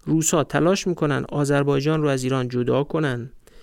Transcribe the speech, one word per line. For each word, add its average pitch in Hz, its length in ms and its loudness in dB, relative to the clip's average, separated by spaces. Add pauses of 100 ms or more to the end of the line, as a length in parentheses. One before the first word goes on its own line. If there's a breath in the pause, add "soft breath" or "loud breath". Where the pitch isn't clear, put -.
روسا 156 400 2
تلاش 165 420 0
می‌کنن 147 420 -2
آذربایجان 143 760 0
رو 147 60 2
از 135 160 0
ایران 127 240 0
جدا 123 360 0
کنن 131 480 -4 (300 soft breath)